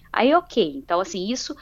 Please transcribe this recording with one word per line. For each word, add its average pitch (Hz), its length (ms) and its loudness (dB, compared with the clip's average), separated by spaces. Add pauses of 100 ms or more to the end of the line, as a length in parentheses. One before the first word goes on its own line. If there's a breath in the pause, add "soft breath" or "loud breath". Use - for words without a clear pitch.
(140 loud breath)
Aí, 247 220 4
ok. 214 420 0
Então, 170 220 -2
assim, 190 320 -6
isso, 262 300 -8